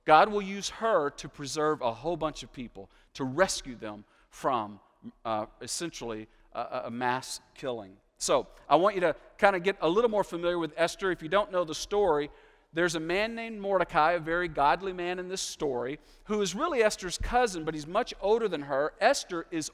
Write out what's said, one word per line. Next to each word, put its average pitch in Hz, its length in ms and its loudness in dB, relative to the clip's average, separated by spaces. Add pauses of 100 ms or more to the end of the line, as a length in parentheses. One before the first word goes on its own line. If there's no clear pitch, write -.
God 160 260 8
will 208 120 -2
use 196 280 -6
her 180 420 0
to - 180 -14
preserve 151 520 -2
a 120 120 0
whole 156 240 -6
bunch 151 240 -6
of - 100 -16
people, 107 380 -14 (240)
to 139 100 -6
rescue 135 520 0
them 107 280 -12 (280)
from, 110 480 -2 (440)
uh, 110 220 -2 (160)
essentially 117 680 -8 (260)
a, 113 60 -8
a, 123 260 -6
a 123 60 -8
mass 123 500 -4 (120)
killing. 113 420 -10 (220)
So 135 300 0 (200)
I 143 80 6
want 196 200 4
you 180 60 0
to 160 140 2 (220)
kinda 196 220 6
get 190 220 0
a 156 60 2
little 220 220 4
more 208 140 2
familiar 175 340 -2
with 160 180 -4
Esther. 170 360 0
If 160 100 -4
you 156 80 -10
don't 202 220 2
know 180 120 0
the 156 120 -4
story, 160 560 2 (420)
there's 165 220 2
a 160 60 -2
man 202 340 -2
named 226 240 -10
Mordecai, 180 540 2
a 180 60 0
very 165 280 -2
godly 165 460 2
man 180 260 -6
in 180 80 -10
this 185 140 -6
story, 131 580 -6 (260)
who 214 160 0
is 180 140 -2
really 285 260 0
Esther's 196 360 0
cousin, 202 480 0
but 160 80 -4
he's 151 140 -8
much 214 340 -2
older 220 260 2
than 160 140 -2
her. 143 400 -2
Esther 190 500 0
is 160 220 -6